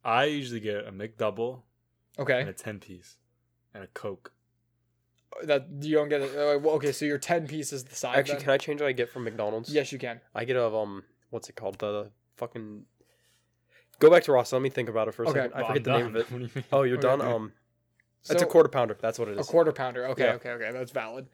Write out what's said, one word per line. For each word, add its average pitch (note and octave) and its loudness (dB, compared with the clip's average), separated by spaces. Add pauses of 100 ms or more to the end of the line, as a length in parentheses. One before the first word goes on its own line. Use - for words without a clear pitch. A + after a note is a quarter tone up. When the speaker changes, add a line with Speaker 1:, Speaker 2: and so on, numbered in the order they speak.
Speaker 1:
I A#2+ 4
usually C3+ -4
get G#2 -4
a G#2+ -14
McDouble A2 -4 (560)
Speaker 2:
Okay. C3 0
Speaker 1:
and C3 -4
a F#2+ -10
ten-piece F#2+ -14 (560)
and G2+ -16
a F#2+ -20
Coke. - -12 (1120)
Speaker 2:
That C#3+ 0 (140)
you D3+ 0
don't D3+ 2
get D3 0
it. C3+ -4
Uh, D3 2
well, D3+ 2
okay, C#3+ 0
so C#3+ -4
your D3 0
ten-piece D#3 -2
is C3 -8
the - -18
side B2+ -2
Speaker 3:
Actually, C#3 2
Speaker 2:
then? C#3 -8
Speaker 3:
can C3+ 0
I C3+ 6
change D3 -4
what C#3+ 0
I C3+ 0
get A#2+ -2
from B2+ -10
McDonald's? A2 -4
Speaker 2:
Yes, C#3+ 0
you C3+ -10
can. B2 -10 (140)
Speaker 3:
I A2+ -4
get B2+ 0
a, B2 2
um, G#2 -4 (260)
what's A#2 -10
it - -18
called? G2 -8
The G#2 -6 (260)
fucking. A2 -12 (1120)
Go D3+ 10
back F3 8
to - 0
Ross. B2 4
Let C3 0
me C3+ 0
think B2 -6
about A2 0
it A2 -6
for A#2 -6
a A2+ 0
Speaker 2:
Okay. C#3 0
Speaker 3:
second. A#2+ -4
I - -6
Speaker 1:
Well, A#2+ -2
Speaker 3:
forget C#3+ 2
Speaker 1:
I'm B2+ -2
Speaker 3:
the C3 2
name - -
of A2 -10
Speaker 1:
done. A2+ 0
Speaker 3:
it. A2+ 0
Speaker 1:
<laughs> - -14
What B2 -8
do B2 -8
you A#2 -10
mean? C3 -8 (100)
Speaker 3:
Oh, C#3 4
you're B2+ 2
Speaker 2:
Okay. B2+ 2
Speaker 3:
done? C3+ 4
Um, A#2 -2 (680)
it's - -4
a E3 6
Speaker 2:
So, F3 6
Speaker 3:
quarter E3 8
pounder. A#2 0
That's A2+ -2
what A2+ -4
it G#2 -6
Speaker 2:
a - -4
Speaker 3:
is. - -4
Speaker 2:
quarter D#3+ 4
pounder. B2+ -4
Okay, C3 0
Speaker 3:
Yeah. A#2+ 4
Speaker 2:
okay, B2 -10
okay. A#2 -6
That's B2+ -8
valid. B2+ -8